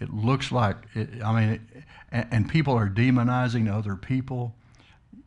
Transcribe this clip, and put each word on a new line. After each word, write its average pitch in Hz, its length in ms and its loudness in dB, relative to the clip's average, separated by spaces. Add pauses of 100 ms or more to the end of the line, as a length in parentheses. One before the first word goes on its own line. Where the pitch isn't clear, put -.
It 101 120 -8
looks 123 400 0
like, 110 240 0 (180)
it, 110 280 -8
I 113 180 2
mean, 110 100 4
it, 110 100 -2 (500)
and, - 200 -4
and 110 180 0
people 143 260 2
are 110 140 2
demonizing 120 840 2
other 101 240 -2
people. 127 580 -4 (720)